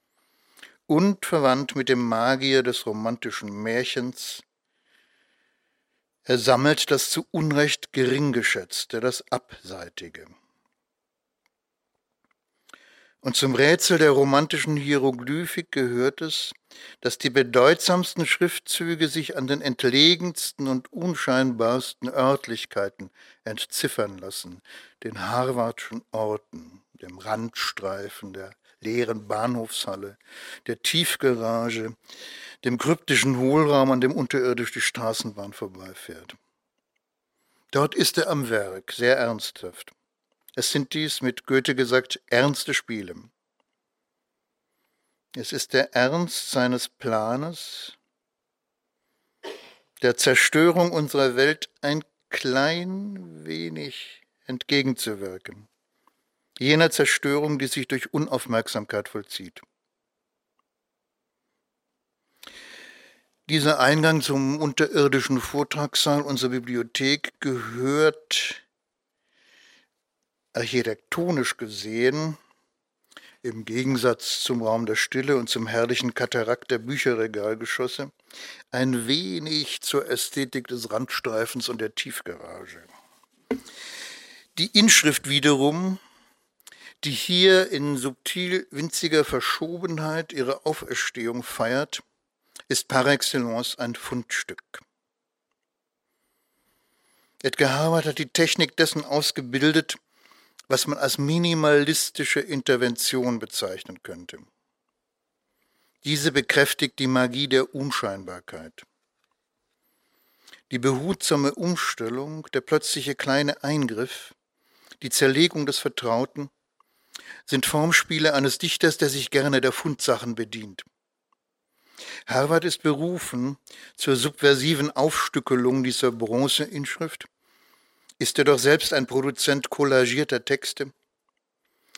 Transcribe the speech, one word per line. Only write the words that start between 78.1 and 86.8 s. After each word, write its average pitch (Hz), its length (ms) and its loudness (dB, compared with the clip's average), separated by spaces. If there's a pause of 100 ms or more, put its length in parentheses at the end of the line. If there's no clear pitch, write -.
ein 123 360 0
wenig 156 760 -4
zur 139 280 -2
Ästhetik 127 580 -4
des 120 240 -8
Randstreifens 113 800 -4
und 117 100 -6
der 113 140 -6
Tiefgarage. 85 880 -10 (1800)
Die 165 100 0
Inschrift 196 600 6
wiederum, 147 720 4 (1040)